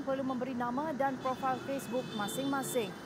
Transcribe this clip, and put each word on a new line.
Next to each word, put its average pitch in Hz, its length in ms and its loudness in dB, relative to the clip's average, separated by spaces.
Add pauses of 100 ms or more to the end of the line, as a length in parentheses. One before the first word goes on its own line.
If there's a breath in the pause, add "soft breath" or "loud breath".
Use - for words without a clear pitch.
perlu 269 160 2
memberi 262 320 0
nama 247 400 0
dan 269 240 2
profil 262 480 2
Facebook 247 480 -2
masing-masing. 254 720 0 (180)